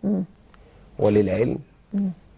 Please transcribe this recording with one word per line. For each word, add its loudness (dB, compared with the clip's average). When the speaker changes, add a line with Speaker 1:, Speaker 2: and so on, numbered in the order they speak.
Speaker 1:
مم. -2
Speaker 2:
وللعلم 2
Speaker 1:
مم. -2